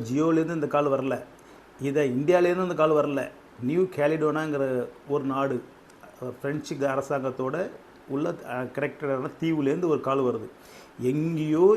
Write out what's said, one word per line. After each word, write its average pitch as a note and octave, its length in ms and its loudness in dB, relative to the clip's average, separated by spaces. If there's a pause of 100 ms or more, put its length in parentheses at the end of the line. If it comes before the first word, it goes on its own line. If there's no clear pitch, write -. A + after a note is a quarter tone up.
(120)
ஜியோலேருந்து D#3+ 420 2
இந்த D3+ 120 -2
கால் D3 220 2
வரல, C3 340 0 (580)
இதை C#3 300 0
இந்தியாவிலேருந்து F3 520 4
இந்த F3 120 -2
கால் D#3 160 4
வரல. C#3+ 380 2 (340)
நியூ D#3 200 2
கேலிடோனாங்கிற D3 1040 0 (220)
ஒரு C#3 160 0
நாடு, C3+ 380 0 (640)
அஹ், B2 80 -8 (100)
பிரெஞ்சு D3 340 -6
அரசாங்கத்தோட C3+ 920 -2 (380)
உள்ள, C#3+ 220 -2
அஹ், B2+ 420 -8
கனெக்டடான C#3 580 -4 (100)
தீவுலேருந்து D#3+ 460 0
ஒரு D3 140 2
கால் C3+ 200 0
வருது. A2+ 280 -2 (520)
எங்கேயோ D#3 760 4